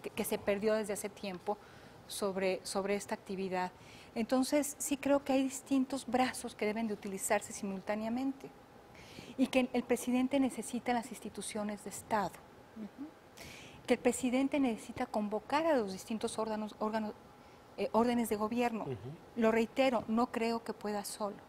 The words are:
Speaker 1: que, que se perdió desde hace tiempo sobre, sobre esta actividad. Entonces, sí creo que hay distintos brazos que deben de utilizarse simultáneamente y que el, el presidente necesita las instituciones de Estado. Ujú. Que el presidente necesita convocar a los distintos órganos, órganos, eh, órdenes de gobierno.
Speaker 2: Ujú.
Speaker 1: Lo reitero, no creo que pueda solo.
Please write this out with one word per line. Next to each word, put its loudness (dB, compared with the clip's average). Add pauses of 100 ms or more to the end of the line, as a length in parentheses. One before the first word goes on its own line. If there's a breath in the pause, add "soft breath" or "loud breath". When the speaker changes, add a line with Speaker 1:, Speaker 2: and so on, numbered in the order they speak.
Speaker 1:
que, -8
que -4
se 0
perdió 2
desde -2
hace -4
tiempo -4 (500 loud breath)
sobre, 0
sobre 0
esta -2
actividad. -4 (420 loud breath)
Entonces, 2
sí -2
creo 4
que 0
hay 4
distintos 0
brazos 0
que 0
deben 0
de -2
utilizarse -2
simultáneamente -4 (880 loud breath)
y 6
que 4
el, 2
el 2
presidente 2
necesita 0
las 0
instituciones -6
de -10
Estado. 0 (440)
Ujú. -12 (800 loud breath)
Que 6
el -6
presidente 2
necesita 0
convocar 0
a 6
los 2
distintos -4
órganos, -2
órganos, -2 (640 loud breath)
eh, 0
órdenes 4
de 2
gobierno. 0
Speaker 2:
Ujú. -4 (400)
Speaker 1:
Lo 6
reitero, 4
no 2
creo 0
que -6
pueda -4
solo. -6 (120)